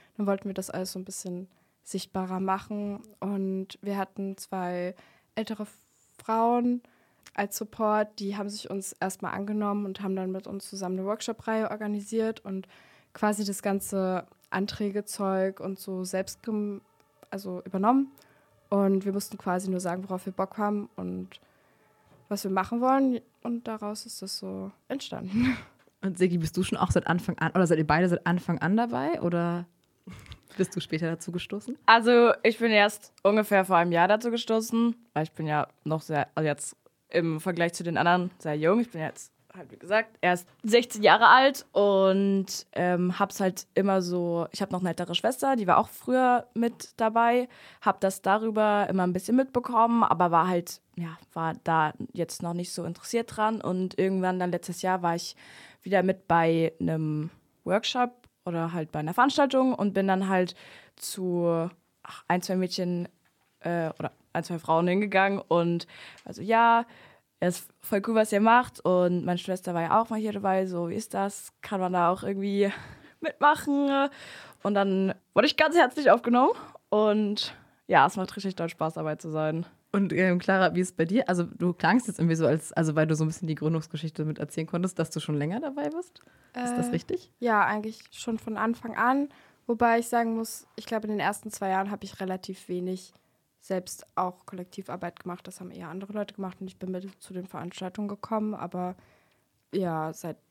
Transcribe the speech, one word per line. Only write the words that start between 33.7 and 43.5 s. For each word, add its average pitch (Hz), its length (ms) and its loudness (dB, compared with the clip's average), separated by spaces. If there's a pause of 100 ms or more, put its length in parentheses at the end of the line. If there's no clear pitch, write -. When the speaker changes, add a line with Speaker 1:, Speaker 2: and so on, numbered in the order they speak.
Speaker 3:
einem 175 120 4
Jahr 170 160 4
dazu 220 240 2
gestoßen, 226 640 0 (180)
weil 156 120 -2
ich - 80 -10
bin 160 160 -6
ja 151 180 0 (160)
noch 151 200 -2
sehr, 147 340 -2
also 156 100 0
jetzt - 300 -4 (320)
im 165 320 0
Vergleich 170 340 -2
zu - 80 -8
den 170 140 -4
anderen 180 420 4
sehr 151 160 -6
jung. 160 240 2
Ich 233 120 -2
bin 165 100 -8
jetzt - 320 -10 (200)
halt, 147 200 -20
wie - 60 -20
gesagt, 214 420 -2
erst 180 260 2 (160)
sechzehn 226 400 2
Jahre 220 260 8
alt 269 440 8
und, 196 1000 2
ähm, 180 460 0
hab's 196 220 -2
halt 185 340 -2